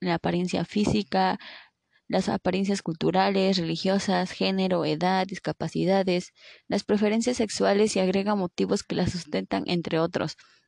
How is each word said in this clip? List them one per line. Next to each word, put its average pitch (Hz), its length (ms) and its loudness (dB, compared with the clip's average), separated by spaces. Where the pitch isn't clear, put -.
la 175 140 0
apariencia 175 500 0
física, 190 720 0
las 190 220 0
apariencias 190 520 0
culturales, 190 760 2
religiosas, 180 760 0
género, 190 540 0
edad, 180 420 0
discapacidades, 180 1040 0
las 202 160 -2
preferencias 214 540 0
sexuales 202 580 2
y 196 40 2
agrega 196 360 0
motivos 190 480 -2
que - 120 -8
la 180 120 0
sustentan, 190 600 -4
entre 170 320 -2
otros, 165 380 -2